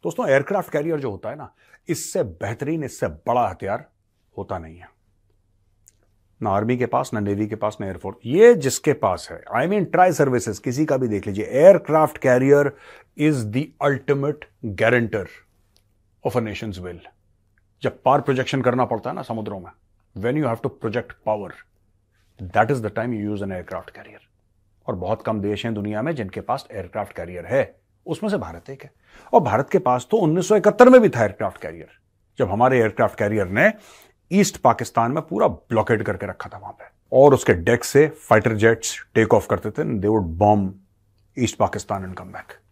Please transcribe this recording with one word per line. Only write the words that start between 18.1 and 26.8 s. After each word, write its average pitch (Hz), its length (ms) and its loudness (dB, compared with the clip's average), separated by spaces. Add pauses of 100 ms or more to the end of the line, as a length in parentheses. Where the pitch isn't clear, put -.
प्रोजेक्शन 131 400 -2
करना 123 240 0
पड़ता 113 240 -8
है - 60 -10
ना - 60 -10
समुद्रों 104 380 -10
में, 90 120 -20 (500)
when 135 220 0
you 117 100 0
have 117 120 -8
to 123 60 -4 (140)
project 113 260 -6 (160)
power, 104 240 -4 (1040)
that 117 160 2
is 131 120 -2
the 104 80 -4
time 113 180 -6
you 107 160 -4
use 104 160 -4
an 98 100 -8
aircraft 90 380 -12
carrier। - 340 -20 (640)
और 113 80 -6
बहुत 92 260 -6
कम 110 200 -4
देश 104 240 -4
हैं 117 80 -4
दुनिया 104 280 -6
में 160 140 -4
जिनके 104 260 -10
पास - 300 -6
एयरक्राफ्ट 101 440 -10